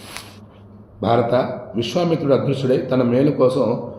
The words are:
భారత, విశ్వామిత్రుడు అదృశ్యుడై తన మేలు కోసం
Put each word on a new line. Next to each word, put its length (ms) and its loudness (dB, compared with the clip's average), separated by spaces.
భారత, 320 2
విశ్వామిత్రుడు 580 0
అదృశ్యుడై 440 0
తన 240 0
మేలు 280 2
కోసం 680 0